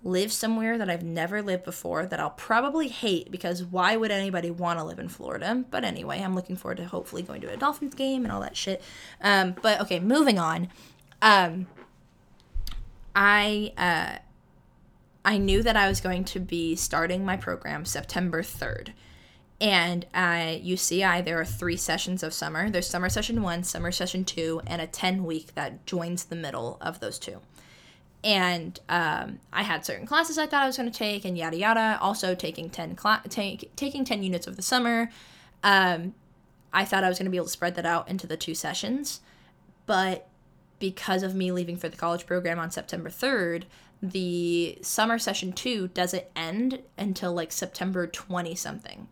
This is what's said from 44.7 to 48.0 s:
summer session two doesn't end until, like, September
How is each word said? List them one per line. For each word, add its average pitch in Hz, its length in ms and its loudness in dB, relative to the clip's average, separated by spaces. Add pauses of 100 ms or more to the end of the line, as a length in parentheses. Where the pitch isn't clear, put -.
summer 226 360 0
session 196 340 -4
two 214 360 -4
doesn't 180 360 -2 (120)
end 220 460 -2 (160)
until, 190 360 -2
like, 165 180 -4
September 185 540 -2